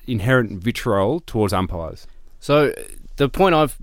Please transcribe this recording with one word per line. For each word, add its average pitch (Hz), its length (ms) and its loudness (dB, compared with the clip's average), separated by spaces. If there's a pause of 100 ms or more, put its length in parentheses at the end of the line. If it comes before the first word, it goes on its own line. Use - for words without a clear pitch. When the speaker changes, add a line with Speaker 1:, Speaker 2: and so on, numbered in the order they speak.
Speaker 1:
inherent 110 560 0
vitriol 117 580 0
towards 107 300 0
umpires. 90 540 -2 (340)
Speaker 2:
So 147 340 2 (420)
the 139 120 2
point 185 280 4
I've 156 280 2